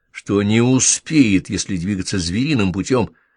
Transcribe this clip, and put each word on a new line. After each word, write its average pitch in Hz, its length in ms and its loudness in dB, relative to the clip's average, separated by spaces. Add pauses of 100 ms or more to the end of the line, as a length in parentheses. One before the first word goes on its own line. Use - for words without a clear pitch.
(120)
что 101 320 -2
не 107 180 2
успеет, 127 880 2
если 98 260 -6
двигаться 95 440 -4
звериным 101 520 -2
путём, 95 400 -2 (260)